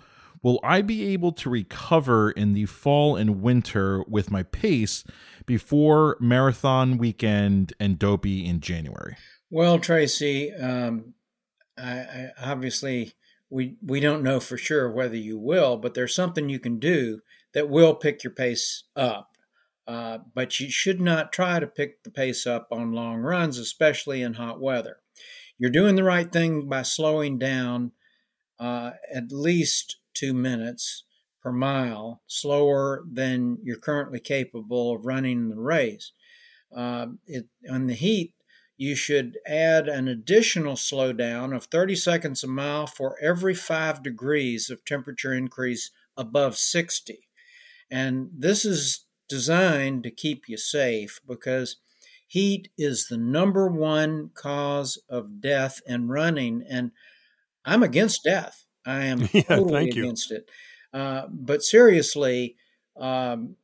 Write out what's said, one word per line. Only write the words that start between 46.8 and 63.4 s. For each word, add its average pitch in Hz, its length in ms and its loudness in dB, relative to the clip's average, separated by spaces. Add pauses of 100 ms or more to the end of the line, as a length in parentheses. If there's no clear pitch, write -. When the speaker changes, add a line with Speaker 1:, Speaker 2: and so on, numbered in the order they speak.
Speaker 2:
And 131 460 -4
this 185 280 2
is 160 400 -2 (240)
designed 139 760 0
to 120 80 -8
keep - 380 -6
you 113 80 -10
safe, 113 720 -2
because 127 480 -6 (500)
heat 196 500 0
is 139 300 -2
the 117 100 -6
number 180 520 2
one 156 640 0
cause 143 720 -4
of 104 320 -8
death 135 460 0
in 120 220 -2
running. 131 600 0
And 123 220 -4 (720)
I'm 208 180 4
against 180 420 4
death. - 420 -2 (180)
I 135 200 -4
am 131 160 0
Speaker 3:
<laughs> 113 120 2
Yeah, 202 100 6
Speaker 2:
totally 180 300 4
Speaker 3:
thank 131 220 2
you. 117 80 -2
Speaker 2:
against 117 300 -6
it. 110 180 -10 (420)
Uh, 135 380 -6
but 147 320 -2
seriously, 143 920 6 (400)
um, 127 680 -4